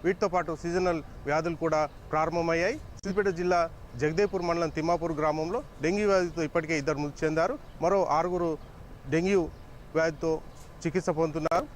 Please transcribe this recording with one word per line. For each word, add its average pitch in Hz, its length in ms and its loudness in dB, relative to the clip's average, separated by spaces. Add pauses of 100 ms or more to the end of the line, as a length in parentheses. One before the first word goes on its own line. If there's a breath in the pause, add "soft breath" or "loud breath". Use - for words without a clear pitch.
వీటితో 185 220 2
పాటు 165 340 0
సీజనల్ 170 400 0 (240)
వ్యాధులు 160 300 0
కూడా 156 340 2 (220)
ప్రారంభమయ్యాయి. 165 640 2
సిద్దిపేట 196 600 -2
జిల్లా 175 340 2 (260)
జగదేపూర్ 175 460 2
మండలం 170 280 0
తిమ్మాపూర్ 165 420 0
గ్రామంలో 156 520 0 (180)
డెంగ్యూ 202 260 2
వ్యాధితో 175 340 4
ఇప్పటికే 156 360 0
ఇద్దరు 143 200 0
మృతి 147 280 -2
చెందారు. 165 320 2 (240)
మరో 185 240 4
ఆరుగురు 165 520 2 (520)
డెంగ్యూ 175 320 4 (540)
వ్యాధితో 160 460 2 (440)
చికిత్స 170 240 0
పొందుతున్నారు. 160 560 2 (100)